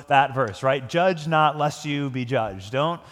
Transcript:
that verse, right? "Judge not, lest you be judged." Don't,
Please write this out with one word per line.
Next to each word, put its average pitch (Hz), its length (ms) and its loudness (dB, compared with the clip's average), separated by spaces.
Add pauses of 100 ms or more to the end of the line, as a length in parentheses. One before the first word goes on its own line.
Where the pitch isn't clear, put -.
that 139 260 4
verse, 117 260 -2
right? 135 260 0
"Judge 170 400 0
not, 156 300 4
lest 147 280 -2
you 143 240 -2
be 127 160 -4
judged." 110 480 -4
Don't, 160 280 0 (100)